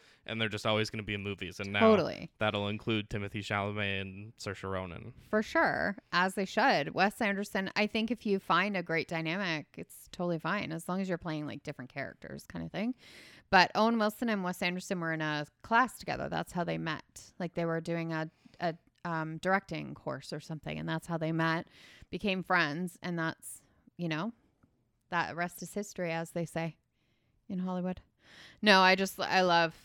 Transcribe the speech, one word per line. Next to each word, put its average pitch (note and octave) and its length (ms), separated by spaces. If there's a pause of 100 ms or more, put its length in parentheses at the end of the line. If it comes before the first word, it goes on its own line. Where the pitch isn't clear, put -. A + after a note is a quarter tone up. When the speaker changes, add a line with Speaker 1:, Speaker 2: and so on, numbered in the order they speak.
(260)
Speaker 1:
and A2+ 140
they're A2+ 100
just G#2 160
always G#2+ 240
gonna A2 140
be G#2 100
in G2+ 100
movies. F#2 360
And G2+ 140
now - 80
Speaker 2:
Totally. G#3+ 480 (100)
Speaker 1:
that'll G#2 300
include G#2+ 400
Timothy G#2 320
Chalamet G2+ 600
and G2 360
Saoirse F#2+ 320
Ronan. F#2 440 (160)
Speaker 2:
For G#3+ 140
sure, G3+ 540 (160)
as F3+ 220
they G3 100
should. F#3+ 480
Wes G3 260
Anderson, G3+ 560
I G#3+ 120
think A3 240
if A3 140
you G3 140
find F#3+ 380
a F3+ 60
great E3 260
dynamic, E3 580 (100)
it's - 360
totally F3 260
fine, F3+ 320
as E3 160
long F#3 140
as F#3 80
you're F3 80
playing, D#3 300
like, C3 160
different C3 300
characters - 540
kind E3 180
of D#3+ 60
thing. A3+ 240 (540)
But F#3 260
Owen A3+ 240
Wilson G#3+ 300
and G3 160
Wes F3+ 160
Anderson F3+ 400
were E3 100
in D#3+ 100
a D3+ 240 (160)
class A#3 360
together. C3+ 320
That's E3 240
how F3 100
they E3 140
met. - 600
Like, E3+ 160
they E3+ 120
were E3 160
doing E3 320
a, D#3+ 160 (320)
a, E3 140 (280)
um, D#3+ 360
directing D#3+ 540
course C#3 380
or D3+ 80
something, D#3 400
and D#3 80
that's D#3+ 200
how E3+ 100
they D#3+ 160
met, E3 340 (440)
became F#3 320
friends, E3+ 600
and F3 160
that's, - 400 (380)
you F3 100
know, D#3+ 240 (800)
that D3+ 260
rest E3+ 260
is F3 120
history, F#3 400
as E3 180
they E3+ 140
say E3 320 (720)
in F#3+ 100
Hollywood. F3+ 400 (640)
No, G#3 180
I F#3 160
just, F#3+ 240
I F#3 220
love, E3+ 320 (120)